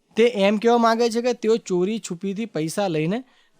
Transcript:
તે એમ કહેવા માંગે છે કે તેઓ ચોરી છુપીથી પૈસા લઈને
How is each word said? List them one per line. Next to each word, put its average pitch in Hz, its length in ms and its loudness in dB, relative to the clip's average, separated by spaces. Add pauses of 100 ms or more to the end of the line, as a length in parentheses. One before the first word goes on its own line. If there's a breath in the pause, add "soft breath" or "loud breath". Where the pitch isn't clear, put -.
(160)
તે 220 80 4
એમ 208 320 2
કહેવા 233 220 2
માંગે 233 320 2
છે 233 120 -2
કે 247 100 0
તેઓ 220 240 0
ચોરી 190 420 -2
છુપીથી 196 480 -8
પૈસા 165 420 -4
લઈને 170 360 -2 (360 soft breath)